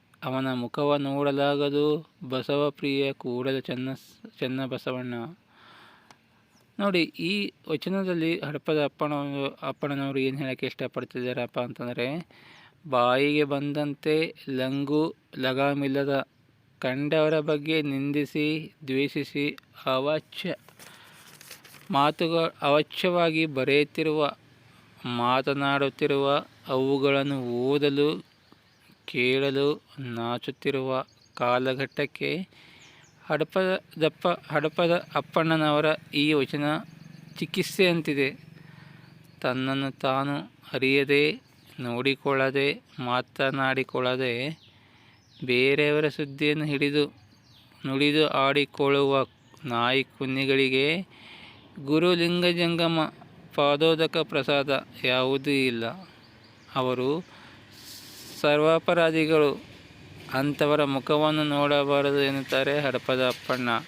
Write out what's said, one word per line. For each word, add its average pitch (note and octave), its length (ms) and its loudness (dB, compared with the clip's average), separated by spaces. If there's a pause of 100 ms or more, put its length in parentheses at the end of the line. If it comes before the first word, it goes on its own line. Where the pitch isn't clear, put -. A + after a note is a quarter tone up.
(240)
ಅವನ C3 300 -2
ಮುಖವ C#3+ 420 0
ನೋಡಲಾಗದು. C#3+ 1120 0 (200)
ಬಸವ C#3+ 420 0
ಪ್ರಿಯ C#3 420 -2
ಕೂಡಲ C3 460 -4
ಚೆನ್ನ, B2+ 340 -6 (460)
ಚೆನ್ನ C3 260 -4
ಬಸವಣ್ಣ." B2+ 480 -8 (1700)
ನೋಡಿ, G3 240 2
ಈ G3 480 -4 (180)
ವಚನದಲ್ಲಿ F3 680 -2
ಹಡಪದ D3+ 440 -2
ಅಪ್ಪನ-, C#3+ 800 -4
ಅಪ್ಪಣ್ಣನವರು C#3 580 -4
ಏನು C3 180 0
ಹೇಳಕ್ಕೆ C3+ 280 -6
ಇಷ್ಟಪಡ್ತಿದ್ದಾರಪ್ಪ B2 960 -6
ಅಂತಂದರೆ, B2 680 -6 (600)
ಬಾಯಿಗೆ C3+ 540 4
ಬಂದಂತೆ D3 920 -2 (140)
ಲಂಗು C#3 640 -2 (220)
ಲಗಾಮಿಲ್ಲದ, C#3 880 0 (560)
ಕಂಡವರ D3+ 600 0
ಬಗ್ಗೆ D3+ 420 0
ನಿಂದಿಸಿ, D3 920 -2 (140)
ದ್ವೇಷಿಸಿ, C#3 720 -2 (280)
ಅವಾಚ್ಯ D3 720 -4 (1400)
ಮಾತುಗ-, E3 680 2
ಅವಾಚ್ಯವಾಗಿ D#3+ 840 2
ಬರೆಯುತ್ತಿರುವ, D3 840 0 (760)
ಮಾತನಾಡುತ್ತಿರುವ, C#3 1400 0 (220)
ಅವುಗಳನ್ನು C#3 760 0
ಓದಲು, C#3+ 840 0 (760)
ಕೇಳಲು C#3 760 0 (180)
ನಾಚುತ್ತಿರುವ C3 1080 -4 (300)
ಕಾಲಘಟ್ಟಕ್ಕೆ C3+ 1120 -2 (800)
ಹಡಪದ F#3 540 0 (220)
ದಪ್ಪ-, - 500 0
ಹಡಪದ E3 540 0 (100)
ಅಪ್ಪಣ್ಣನವರ D#3 720 2 (280)
ಈ D3+ 200 2
ವಚನ D3 300 0 (720)
ಚಿಕಿತ್ಸೆ F3+ 520 0
ಅಂತಿದೆ. D3 460 0 (1080)
ತನ್ನನ್ನು C3+ 580 -2
ತಾನು C#3 520 -2 (220)
ಅರಿಯದೆ, C#3+ 680 2 (380)
ನೋಡಿಕೊಳ್ಳದೆ, C3+ 1000 0 (180)
ಮಾತನಾಡಿಕೊಳ್ಳದೆ, C3 1600 -2 (840)
ಬೇರೆಯವರ C#3 640 4
ಸುದ್ದಿಯನ್ನು D3 580 -2
ಹಿಡಿದು C#3+ 400 0 (800)
ನುಡಿದು D3 440 2
ಆಡಿಕೊಳ್ಳುವ C#3 960 2 (400)
ನಾಯಿ B2 380 2
ಕುನ್ನಿಗಳಿಗೆ C3+ 1040 0 (800)
ಗುರು D#3+ 280 4
ಲಿಂಗ F3 320 2
ಜಂಗಮ E3+ 680 0 (420)
ಪಾದೋದಕ D#3 600 2
ಪ್ರಸಾದ C#3+ 680 0 (180)
ಯಾವುದೂ C3 480 0
ಇಲ್ಲ. B2+ 340 0 (920)
ಅವರು B2+ 640 -2 (1000)
ಸರ್ವಾಪರಾಧಿಗಳು, D#3+ 1200 4 (720)
ಅಂಥವರ D3 500 2
ಮುಖವನ್ನು D3+ 600 2
ನೋಡಬಾರದು C#3+ 800 2
ಎನ್ನುತ್ತಾರೆ C#3 580 0
ಹಡಪದ C3 480 0
ಅಪ್ಪಣ್ಣ. B2+ 420 -2 (180)